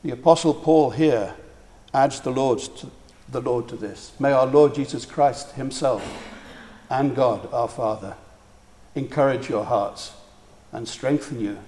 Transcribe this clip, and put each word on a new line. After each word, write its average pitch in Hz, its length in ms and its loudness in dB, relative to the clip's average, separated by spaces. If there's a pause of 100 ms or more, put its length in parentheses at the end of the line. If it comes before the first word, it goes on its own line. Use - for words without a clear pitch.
The 156 60 -6
Apostle 156 460 4
Paul 156 340 4
here 117 460 2 (580)
adds 139 260 2
the 131 120 -4
Lord's 131 360 0
to, - 200 -16 (420)
the 127 120 -6
Lord 123 260 -2
to 120 80 -12
this. - 440 -12
May 139 120 2
our 131 160 4
Lord 143 260 6
Jesus 147 320 -6
Christ - 460 0
himself 131 520 -2 (880)
and 135 260 0
God 117 380 0
our 117 140 -2
Father 107 480 -4 (800)
encourage 135 540 0
your 107 140 0
hearts 104 500 -2 (580)
and 117 160 -10
strengthen 139 520 -2
you 101 180 -4 (100)